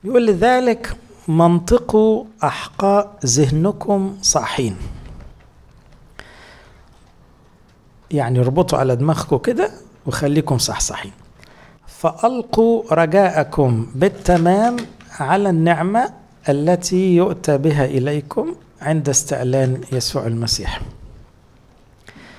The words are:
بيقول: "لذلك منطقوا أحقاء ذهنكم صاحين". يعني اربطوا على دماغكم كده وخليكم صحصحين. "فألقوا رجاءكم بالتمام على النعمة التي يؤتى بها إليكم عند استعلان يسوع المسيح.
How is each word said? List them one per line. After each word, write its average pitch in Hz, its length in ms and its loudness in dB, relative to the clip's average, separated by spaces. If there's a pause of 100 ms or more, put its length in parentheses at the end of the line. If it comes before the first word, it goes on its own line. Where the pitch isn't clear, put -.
بيقول: 233 240 2
"لذلك 240 680 2 (300)
منطقوا 214 960 2 (180)
أحقاء 202 840 -2
ذهنكم 190 960 0
صاحين". 131 540 -2 (3250)
يعني 127 280 0
اربطوا 135 400 2
على 131 160 2
دماغكم 151 420 0
كده 254 340 -2 (340)
وخليكم 147 520 0
صحصحين. - 540 -6 (760)
"فألقوا 226 1040 0
رجاءكم 156 1040 2
بالتمام 185 800 2 (420)
على 190 300 0
النعمة 170 640 0 (360)
التي 180 680 2
يؤتى 170 420 2
بها 147 280 0
إليكم 147 680 -4 (260)
عند 151 280 -2
استعلان 131 720 0 (100)
يسوع 127 360 -4
المسيح. 117 540 -4 (1600)